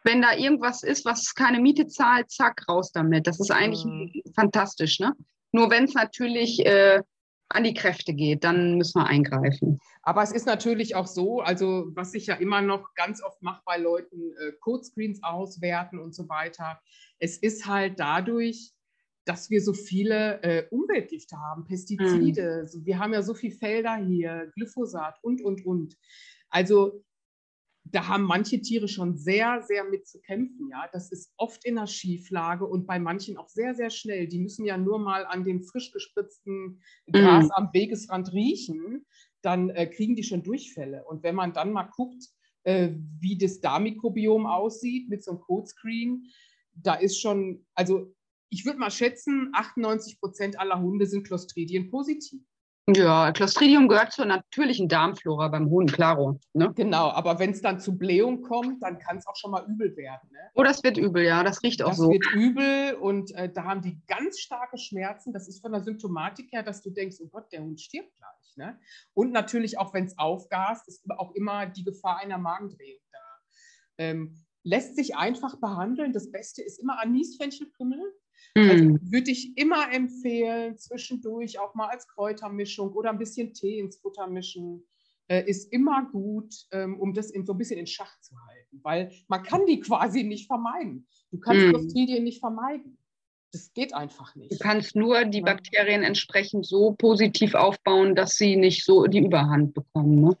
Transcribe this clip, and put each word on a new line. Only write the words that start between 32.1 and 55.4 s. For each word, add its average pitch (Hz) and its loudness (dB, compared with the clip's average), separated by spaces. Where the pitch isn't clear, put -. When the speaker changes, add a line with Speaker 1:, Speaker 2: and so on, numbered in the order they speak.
Speaker 2:
und 180 -4
bei 180 -4
manchen 185 -6
auch - -20
sehr, 240 -6
sehr 233 -6
schnell. 190 -8
Die 175 -6
müssen 202 -6
ja 196 -4
nur 202 -2
mal 190 -4
an 185 -6
dem 185 -4
frisch - -12
gespritzten 190 -10
Gras 175 10
Speaker 1:
Mhm. 151 4
Speaker 2:
am 196 0
Wegesrand 185 -2
riechen, 214 -4
dann, 180 0
äh, 170 -4
kriegen 220 -2
die 214 -4
schon 175 -6
Durchfälle. 156 -10
Und 160 -14
wenn 170 -2
man 185 -4
dann 170 -4
mal 196 -4
guckt, 247 -8
äh, 185 2
wie 185 -2
das 185 -2
Darmmikrobiom 214 0
aussieht 226 -4
mit 202 -8
so 185 -8
einem 175 -10
Codescreen, 226 -6
da 170 0
ist 196 0
schon, 196 -4
also 185 0
ich 190 -10
würd 285 -4
mal 214 -4
schätzen, 262 -2
achtundneunzig 220 -4
Prozent 196 -6
aller 185 -2
Hunde 196 0
sind 196 -6
Clostridium 180 -6
positiv. 277 -8
Speaker 1:
Ja, 165 6
Clostridium 277 6
gehört 214 6
zur 269 -4
natürlichen 202 0
Darmflora 160 0